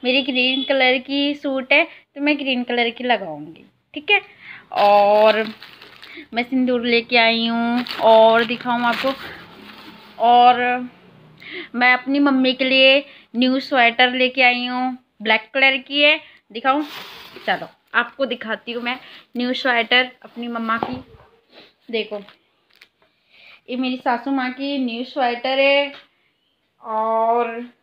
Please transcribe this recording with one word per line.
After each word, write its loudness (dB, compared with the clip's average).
मेरी 0
ग्रीन -2
कलर 2
की -4
सूट -4
है 4
तो -12
मैं 0
ग्रीन -4
कलर -2
की -12
लगाऊंगी, -6
ठीक -4
है। 2
और 4
मैं -4
सिंदूर 0
लेके 0
आई 2
हूँ -2
और 6
दिखाऊँ -4
आपको। -2
और 6
मैं 4
अपनी 0
मम्मी 4
के -2
लिए 6
न्यू 2
स्वेटर 2
लेके 0
आई 2
हूँ, -4
ब्लैक -2
कलर 2
की -4
है। 2
दिखाऊँ, -2
चलो -4
आपको -2
दिखाती -10
हूँ -8
मैं -6
न्यू -4
स्वेटर 0
अपनी -14
मम्मा -4
की। -6
देखो, -6
ये -8
मेरी -4
सासू -4
माँ -2
की -6
न्यू -4
स्वेटर -4
है 2
और -2